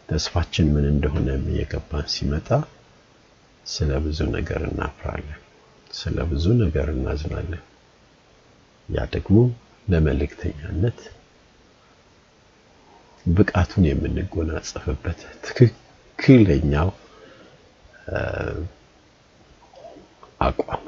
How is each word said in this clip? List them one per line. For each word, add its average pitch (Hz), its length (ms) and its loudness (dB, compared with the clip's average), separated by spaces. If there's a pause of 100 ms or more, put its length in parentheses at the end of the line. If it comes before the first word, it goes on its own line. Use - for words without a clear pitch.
ተስፋችን - 640 0
ምን 73 180 2
እንደሆነ 73 400 2 (160)
እየገባን - 680 -4
ሲመጣ፣ 69 400 -4 (1160)
ስለ - 260 -4 (100)
ብዙ 78 180 -4 (100)
ነገር - 340 -4
እናፍራለን፣ - 760 -8 (540)
ስለ - 340 -6
ብዙ 78 200 -2 (100)
ነገር 78 340 2
እናዝናለን። 73 720 -6 (1300)
ያ - 200 -2
ደግሞ - 280 4 (500)
ለመልእክተኛነት 78 1120 0 (2250)
ብቃቱን 92 600 2
የምንጎናጸፍበት 76 1300 -4 (220)
ትክክለኛው፣ 92 1500 4 (1200)
እ፣ - 120 -4 (2250)
አቋም - 460 -2